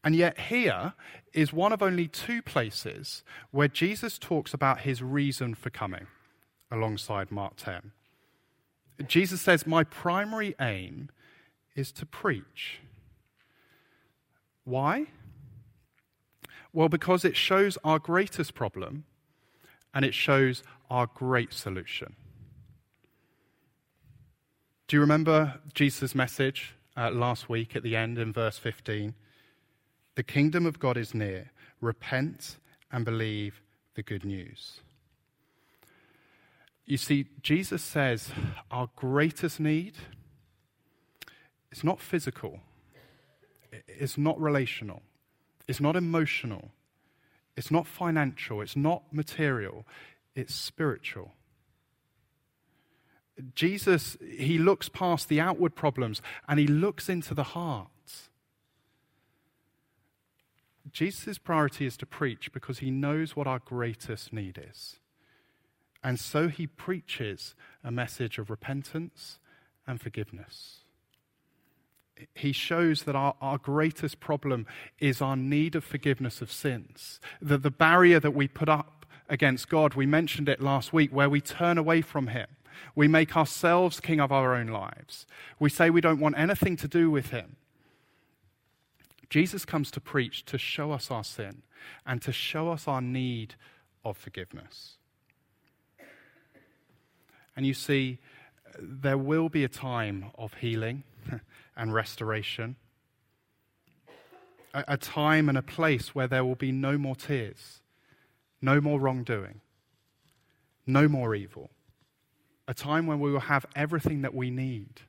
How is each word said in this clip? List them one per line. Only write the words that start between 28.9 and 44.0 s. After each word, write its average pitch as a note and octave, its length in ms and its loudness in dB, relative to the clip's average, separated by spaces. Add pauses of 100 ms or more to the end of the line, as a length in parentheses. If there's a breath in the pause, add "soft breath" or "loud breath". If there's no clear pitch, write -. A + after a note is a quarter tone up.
"The C3 80 -4
kingdom D3 420 2
of D#3+ 140 -2
God B2 180 0
is A#2 160 -6
near. G2+ 380 -6 (300 soft breath)
Repent - 760 -4 (340 soft breath)
and A#2+ 140 -4
believe A2 560 -4 (320)
the G#2+ 100 -10
good G2+ 220 -8
news." - 560 -12 (2000 soft breath)
You C#3 120 -2
see, C#3 280 0 (160)
Jesus E3+ 420 0
says B2+ 480 0 (400 loud breath)
our B2 240 -4
greatest D3 640 0
need, D#3 380 0 (1700 loud breath)
it's - 140 -10
not E3+ 160 2
physical, A2 600 -6 (1300 soft breath)
it's C3 300 -8